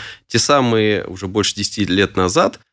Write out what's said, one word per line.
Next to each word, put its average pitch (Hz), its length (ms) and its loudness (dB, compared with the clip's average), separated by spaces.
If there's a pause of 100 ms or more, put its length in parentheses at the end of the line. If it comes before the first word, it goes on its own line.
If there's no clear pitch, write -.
(280)
те - 100 -2
самые 113 680 2
уже 95 220 -10
больше 98 280 -2
десяти 101 300 -4
лет 92 320 0
назад 95 420 2 (140)